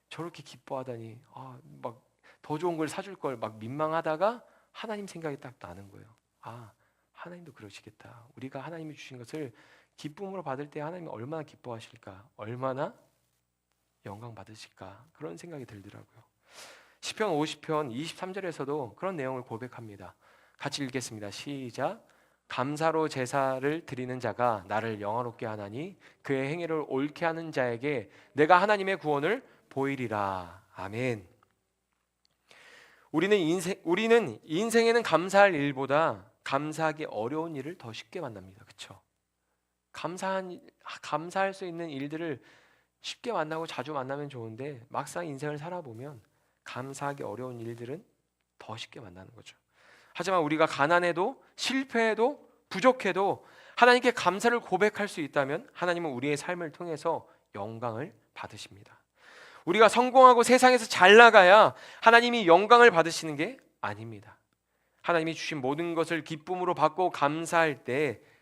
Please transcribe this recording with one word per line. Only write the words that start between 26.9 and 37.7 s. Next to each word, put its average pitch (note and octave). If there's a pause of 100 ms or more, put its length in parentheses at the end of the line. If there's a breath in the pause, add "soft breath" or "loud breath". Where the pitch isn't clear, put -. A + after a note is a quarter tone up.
하는 E3
자에게 B2 (220 loud breath)
내가 E3
하나님의 G3
구원을 D3+ (240 soft breath)
보이리라." G#2 (140)
아멘. G#2+ (1800 loud breath)
우리는 F#3+
인생, F3+
우리는 G#3
인생에는 A3+
감사할 F#3+
일보다 C#3 (180)
감사하기 D3+
어려운 D3+
일을 C#3+